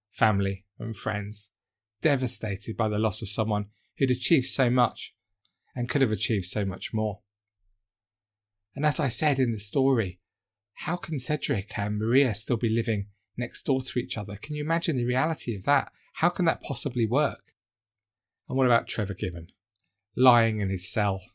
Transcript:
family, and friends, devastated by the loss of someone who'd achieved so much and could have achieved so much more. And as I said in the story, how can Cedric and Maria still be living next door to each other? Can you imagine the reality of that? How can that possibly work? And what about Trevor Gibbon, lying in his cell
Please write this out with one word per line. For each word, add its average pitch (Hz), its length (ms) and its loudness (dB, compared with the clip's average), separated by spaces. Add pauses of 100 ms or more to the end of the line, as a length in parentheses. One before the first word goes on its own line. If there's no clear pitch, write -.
(120)
family, 98 540 2 (120)
and 113 200 -8
friends, 104 540 -6 (500)
devastated 117 720 -2
by 110 140 0
the 104 100 0
loss 110 220 0
of - 80 -4
someone 107 380 0 (300)
who'd 127 140 2
achieved 127 360 2
so 127 220 2
much 123 460 0 (580)
and 120 140 -4
could 143 140 0
have 110 100 2
achieved 104 340 -2
so 104 200 -2
much 87 280 -6
more. 107 280 -2 (1500)
And 139 100 -2
as 147 140 2
I 143 80 2
said 139 320 2
in 120 140 2
the 104 60 -4
story, 127 600 2 (540)
how 170 240 -4
can 156 220 -6
Cedric 131 580 -2
and 104 200 -2
Maria 117 380 2
still - 220 -2
be 113 120 0
living 110 380 0 (300)
next - 260 -6
door 131 180 0
to - 180 -4
each - 180 -4
other? 98 180 -6
Can 151 200 -10
you 147 80 -4
imagine 165 340 -2
the 120 80 0
reality 127 500 -2
of 98 100 -8
that? 143 260 2 (240)
How 175 140 4
can 175 160 0
that 143 160 2
possibly - 440 -2
work? 117 480 0 (920)
And 131 100 -2
what 131 80 4
about 120 220 4
Trevor 95 260 -4
Gibbon, 85 360 -6 (680)
lying 117 420 4
in 98 100 0
his 95 220 -2
cell 98 300 0 (120)